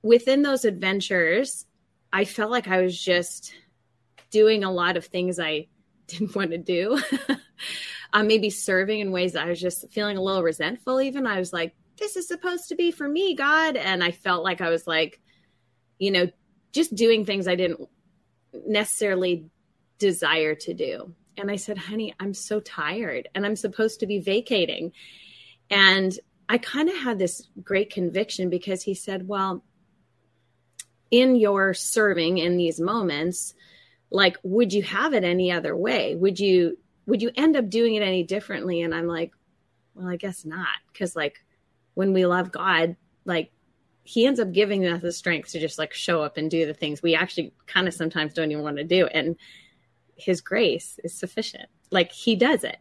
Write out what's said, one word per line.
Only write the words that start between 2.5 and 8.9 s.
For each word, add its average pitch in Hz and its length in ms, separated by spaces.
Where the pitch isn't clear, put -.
like 240 160
I 185 140
was 180 180
just - 540
doing 214 340
a 190 80
lot 175 260
of 165 80
things 180 340
I 156 280
<laughs> - 220
didn't 185 280
wanna 170 240
do. 190 400
<laughs> - 100
Uh, 214 100
maybe 214 260
serving 196 520